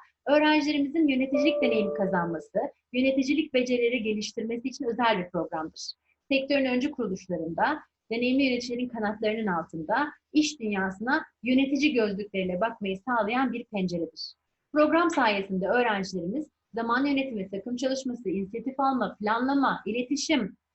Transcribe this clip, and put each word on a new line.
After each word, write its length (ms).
öğrencilerimizin 800
yöneticilik 540
deneyimi 320
kazanması, 680
yöneticilik 600
becerileri 500
geliştirmesi 640
için 180
özel 340
bir 100
programdır. 640
Sektörün 340
öncü 260
kuruluşlarında, 880
deneyimli 320
yöneticilerin 460
kanatlarının 580
altında 600
iş 260
dünyasına 680
yönetici 500
gözlükleriyle 680
bakmayı 360
sağlayan 560
bir 120
penceredir. 680
Program 360
sayesinde 580
öğrencilerimiz 920
zaman 320
yönetimi, 440
takım 260
çalışması, 540
inisiyatif 500
alma, 400
planlama, 680
iletişim, 720